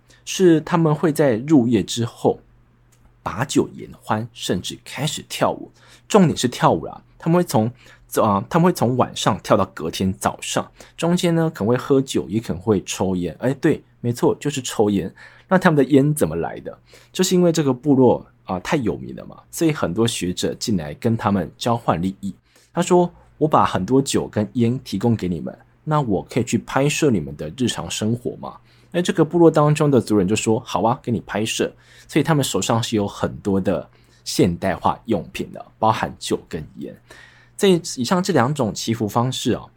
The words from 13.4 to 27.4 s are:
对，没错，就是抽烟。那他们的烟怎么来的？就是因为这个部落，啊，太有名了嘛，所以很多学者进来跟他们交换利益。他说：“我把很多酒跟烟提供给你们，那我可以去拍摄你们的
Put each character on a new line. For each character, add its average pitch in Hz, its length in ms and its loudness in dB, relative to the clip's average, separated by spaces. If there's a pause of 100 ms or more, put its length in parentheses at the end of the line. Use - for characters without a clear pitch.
对， 143 300 0 (180)
没 120 100 -2
错， 123 280 0
就 147 100 -4
是 147 100 -6
抽 110 300 0
烟。 95 240 -2 (340)
那 190 100 4
他 185 120 4
们 156 80 2
的 139 140 6
烟 143 240 6
怎 95 120 0
么 78 100 -4
来 64 240 -6
的？ - 140 -14 (360)
就 185 120 0
是 185 120 0
因 180 80 4
为 170 80 4
这 160 120 0
个 139 80 2
部 139 220 2
落， 123 320 4 (200)
啊， 92 160 -4
太 - 160 -4
有 104 200 -2
名 64 180 -12
了 50 120 -14
嘛， 50 100 -20 (140)
所 170 160 0
以 156 40 2
很 90 220 -2
多 113 140 2
学 90 260 -4
者 87 220 -4
进 110 200 -4
来 76 200 -6
跟 113 200 0
他 110 160 0
们 92 280 -2
交 117 180 0
换 95 240 -2
利 196 200 -4
益。 190 120 -8 (400)
他 170 80 -2
说 175 300 2 (260)
：“我 180 100 0
把 139 160 4
很 92 220 -2
多 127 160 4
酒 80 260 -2
跟 107 260 -4
烟 120 260 0
提 - 180 -8
供 113 180 2
给 92 120 -4
你 87 120 -2
们， 62 160 -10 (280)
那 151 180 0
我 95 220 0
可 - 160 -4
以 113 40 2
去 113 140 -2
拍 135 320 -2
摄 143 220 0
你 101 80 2
们 73 180 -8
的 78 180 -10